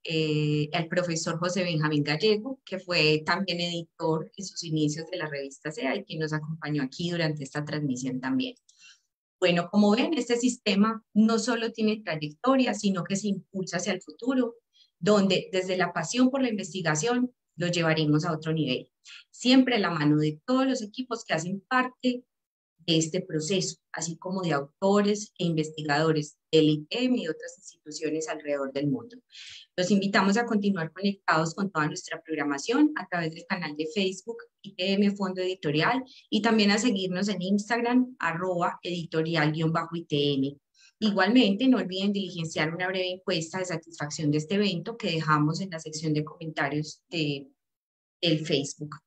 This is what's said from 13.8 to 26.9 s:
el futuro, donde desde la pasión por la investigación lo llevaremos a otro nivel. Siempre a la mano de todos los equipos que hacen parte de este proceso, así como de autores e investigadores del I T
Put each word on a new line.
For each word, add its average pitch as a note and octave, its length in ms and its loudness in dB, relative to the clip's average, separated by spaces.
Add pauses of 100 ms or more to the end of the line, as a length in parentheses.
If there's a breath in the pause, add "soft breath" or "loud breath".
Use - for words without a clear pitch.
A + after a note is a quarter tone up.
el F3+ 100 -4
futuro, A#3+ 540 -2 (420 soft breath)
donde F#3+ 540 4
desde F#3 240 0
la F3 160 0
pasión A#3+ 380 2
por C4 120 0
la B3 80 2
investigación G3 840 0 (220)
lo E3 120 -2
llevaremos D#3+ 580 2
a E3+ 80 0
otro D#3 180 -4
nivel. C#3 380 -2 (400 loud breath)
Siempre B3+ 460 4
a G#3 40 4
la F3 120 2
mano D3+ 260 4
de D3+ 280 0
todos C4 200 2
los B3 160 -2
equipos A3+ 420 -8
que F3+ 100 -4
hacen F3+ 340 -4
parte B3+ 560 0 (640)
de D#3+ 120 4
este D#3+ 240 0
proceso, D#3+ 560 -4 (140)
así E3 260 -6
como F#3 240 -6
de E3 120 0
autores G3+ 840 0
e F3 80 -2
investigadores D#3 920 0 (140)
del D#3 180 8
I D3+ 160 0
T B3 200 -4